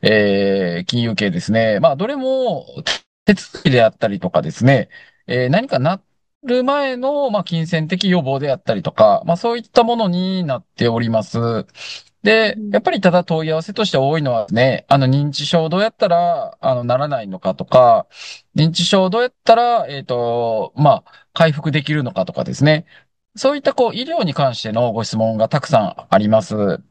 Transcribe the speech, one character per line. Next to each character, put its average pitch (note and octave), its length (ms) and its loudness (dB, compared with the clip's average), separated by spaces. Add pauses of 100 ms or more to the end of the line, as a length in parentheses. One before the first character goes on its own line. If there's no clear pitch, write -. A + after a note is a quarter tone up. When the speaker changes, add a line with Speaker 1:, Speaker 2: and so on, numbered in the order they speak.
Speaker 1:
え G2 760 2
ー、 F#2 40 -8
金 A#2+ 180 -2
融 A#2 120 -2
系 G2+ 160 -2
で E2+ 80 -4
す F#2 140 -4
ね。 A2 260 2
ま D#3+ 120 4
あ、 C3+ 60 -4
ど F#3+ 120 -6
れ C#4+ 80 -6
も C4 500 -4 (580)
手 G3+ 100 4
続 - 280 -14
き D#3 80 2
で B2 140 6
あ - 20 6
っ G#2+ 100 2
た A2+ 120 -2
り G2+ 100 -4
と F#2 120 -4
か E2 120 2
で D2+ 80 -6
す - 140 -4
ね、 C3 240 4 (400)
え B2 180 -2
ー、 - 20 -2
何 G#3+ 200 0
か C#3+ 100 -2
な D#3+ 220 -2 (420)
る B3 220 -2
前 C#4 320 -2
の、 C4+ 340 -2
ま G#3 100 -2
あ、 F3+ 40 -8
金 E3 240 -6
銭 D#3+ 180 -2
的 F#3 240 -2
予 F3+ 100 2
防 C3+ 200 -4
で D3 100 -4
あ B2+ 60 0
っ - 40 -12
た - 140 -2
り F#2+ 80 -6
と - 80 -4
か、 G#2 360 4
ま E3+ 80 2
あ、 - 20 -6
そ A#3 160 -2
う A#3+ 60 -4
い - 20 -8
っ - 20 -14
た A#3 220 4
も A#3 100 0
の A3+ 140 0
に F#3 340 -2
な C#3 160 -4
っ - 60 -16
て - 240 -2
お A#2 100 0
り A#2 100 -2
ま A2+ 140 0
す。 - 160 -6 (880)
で、 G#3+ 300 4
Speaker 2:
う G#3+ 80 -12
ん。 G#3 80 -8
Speaker 1:
や G#3 100 2
っ - 20 -16
ぱ F#4 80 0
り D#4+ 100 -2
た F#3 120 2
だ F3+ 100 2
問 D#3+ 240 -2
い D#3+ 60 -2
合 D#3 40 0
わ D#3+ 60 -4
せ G3+ 120 -12
と A3 100 -2
し G3 80 -4
て - 60 0
多 C#3 200 0
い D#3 40 -2
の C3+ 100 -2
は A2 140 -2
で - 20 -20
す - 60 -6
ね、 B2 340 0
あ C#3 100 4
の、 C3+ 80 2
認 C#3+ 240 2
知 D3 160 -8
症 D#3+ 220 0
ど D#3+ 80 -2
う G3 60 0
や A3 80 0
っ - 60 -20
た G#3 120 0
ら、 E3+ 520 0
あ C3 140 0
の、 B2 80 -6
な B2 140 0
ら C#3 100 -2
な C3+ 160 -4
い G2+ 60 -12
の F#2+ 100 -10
か F#2 160 -4
と F#2 100 -10
か、 A#2 420 6 (500)
認 D#3+ 140 2
知 E3+ 140 -2
症 F#3+ 240 2
ど F#3 100 -2
う A#3+ 40 0
や B3+ 60 -2
っ - 40 -10 (120)
た A3+ 100 6
ら、 A#3 340 2
え C#3 120 -10
ー - 40 -14
と、 A#2 680 -2
ま C3+ 320 2
あ、 - 260 -20
回 D#3+ 200 2
復 D3+ 180 -4
で D3 120 -2
き D3+ 120 -4
る D3+ 80 -2
の - 80 -6
か - 140 -4
と - 80 -12
か - 100 -6
で - 120 -6
す C3+ 100 0
ね。 D3+ 220 2 (500)
そ C4+ 180 0
う - 20 -6
い - 20 -6
っ C#4 40 -12
た、 C#4+ 120 0
こ A#3+ 140 2
う、 - 80 -6
医 A3+ 60 -8
療 D#4+ 220 -4
に D3+ 80 -2
関 C3 220 0
し - 80 -12
て A2 80 -6
の A#2 220 0
ご A2+ 100 -4
質 G#2+ 140 -6
問 A2+ 200 0
が A2 120 0
た - 120 0
く - 60 -12
さ A2+ 160 4
ん - 260 -8
あ - 80 2
り G#2+ 120 2
ま A2 120 4
す。 G2+ 400 -4 (100)